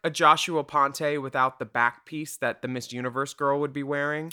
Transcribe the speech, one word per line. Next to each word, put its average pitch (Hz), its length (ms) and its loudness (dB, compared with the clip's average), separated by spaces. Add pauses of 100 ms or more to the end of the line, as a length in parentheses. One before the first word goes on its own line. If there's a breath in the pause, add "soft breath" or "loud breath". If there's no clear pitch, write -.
a 175 60 0
Joshua 156 540 4
Ponte 147 580 0
without 131 380 0
the 123 60 -4
back 120 400 0
piece 151 320 -10
that 120 240 -4
the 127 60 -8
Miss 127 240 -6
Universe 127 420 -4
girl 143 260 0
would 143 140 -2
be 143 100 -6
wearing. 147 480 -2